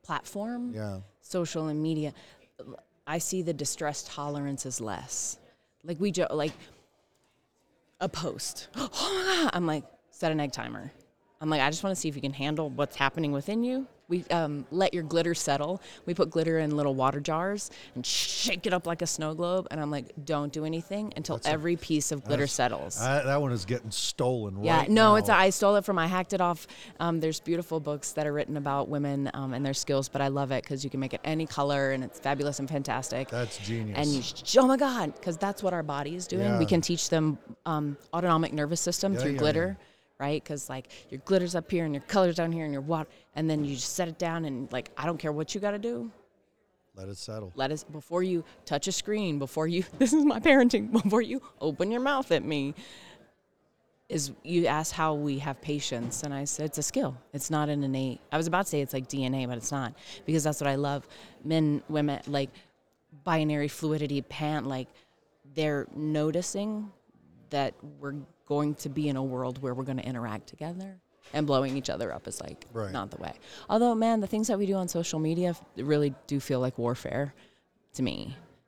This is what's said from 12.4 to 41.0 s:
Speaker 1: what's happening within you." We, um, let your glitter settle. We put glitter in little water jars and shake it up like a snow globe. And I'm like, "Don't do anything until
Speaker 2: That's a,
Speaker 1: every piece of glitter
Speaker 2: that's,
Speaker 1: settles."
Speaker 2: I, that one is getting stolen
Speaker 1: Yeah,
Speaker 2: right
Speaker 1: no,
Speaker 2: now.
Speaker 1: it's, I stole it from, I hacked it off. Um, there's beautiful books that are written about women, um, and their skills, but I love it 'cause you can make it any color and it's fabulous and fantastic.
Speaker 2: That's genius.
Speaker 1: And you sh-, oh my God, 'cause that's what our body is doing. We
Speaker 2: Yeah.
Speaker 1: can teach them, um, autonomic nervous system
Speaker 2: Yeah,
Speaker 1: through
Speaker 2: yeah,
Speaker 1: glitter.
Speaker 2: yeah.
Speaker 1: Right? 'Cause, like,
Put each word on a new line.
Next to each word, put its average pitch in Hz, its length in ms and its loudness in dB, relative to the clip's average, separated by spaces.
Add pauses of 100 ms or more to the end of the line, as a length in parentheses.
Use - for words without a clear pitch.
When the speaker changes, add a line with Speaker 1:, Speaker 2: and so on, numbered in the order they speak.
Speaker 1:
what's 139 260 -2
happening 143 360 2
within 196 320 0
you." 254 240 -2 (200)
We, 175 220 -2
um, 147 420 0
let 185 220 2
your 170 100 -2
glitter 165 300 2
settle. 151 480 0 (240)
We 175 80 -2
put 165 160 4
glitter 160 300 2
in 151 160 2
little 143 180 2
water 135 280 2
jars 180 500 -2 (240)
and 123 100 -6
shake - 640 -2
it 180 60 4
up 180 120 0
like 170 160 -2
a 170 60 0
snow 156 260 -2
globe. 175 380 0
And 156 80 -4
I'm 147 100 -2
like, 143 220 -4 (140)
"Don't 147 260 0
do 156 140 -4
anything 190 500 -4
until 160 220 -4
Speaker 2:
That's - 100 -2
a, 151 40 2
Speaker 1:
every 160 260 0
piece 156 340 0
of 143 140 -4
glitter 143 180 2
Speaker 2:
that's, 139 80 0
Speaker 1:
settles." 107 480 0
Speaker 2:
I, 135 240 2
that 139 180 2
one 131 120 0
is 104 100 -2
getting 110 260 -4
stolen 107 760 -2
Speaker 1:
Yeah, 160 160 6
Speaker 2:
right - 100 0
Speaker 1:
no, 214 220 10
Speaker 2:
now. 208 40 10
Speaker 1:
it's, 214 140 4
I 190 200 8
stole 202 280 4
it 196 80 2
from, 190 120 2
I 165 100 2
hacked 180 260 -2
it 185 80 2
off. 175 260 0 (320)
Um, 165 220 2
there's 156 180 0
beautiful 165 400 -2
books 147 320 -4
that 151 160 -2
are 147 60 0
written 147 240 -2
about 139 320 0
women, 143 440 0
um, 135 200 -4
and 139 120 -2
their 139 80 0
skills, 135 360 0
but 139 120 -2
I 139 60 2
love 139 240 0
it 131 140 0
'cause 139 180 -4
you 139 60 -4
can 135 100 -4
make 135 140 -4
it - 100 -6
any 156 240 0
color 139 460 2
and 131 100 -2
it's - 160 -10
fabulous 139 400 -2
and 139 100 -4
fantastic. 135 600 -2
Speaker 2:
That's 120 300 -4
genius. 107 380 -4
Speaker 1:
And 147 160 2
you 131 80 0
sh-, - 360 2
oh 262 100 10
my 269 100 6
God, 240 440 0
'cause 170 160 -4
that's 196 260 -2
what 185 100 2
our 165 100 -2
body 143 320 -4
is 180 120 -8
doing. 196 300 0
We 165 80 6
Speaker 2:
Yeah. 151 40 -2
Speaker 1:
can 165 120 6
teach 170 280 0
them, 156 280 4 (280)
um, 147 300 -2 (180)
autonomic 165 380 4
nervous 151 300 0
system 196 320 0
Speaker 2:
Yeah, 165 80 0
Speaker 1:
through 143 100 2
Speaker 2:
yeah, 139 80 0
Speaker 1:
glitter. 165 400 2
Speaker 2:
yeah. - 60 -20 (340)
Speaker 1:
Right? 143 260 -2
'Cause, 147 240 -8
like, 131 200 -10 (200)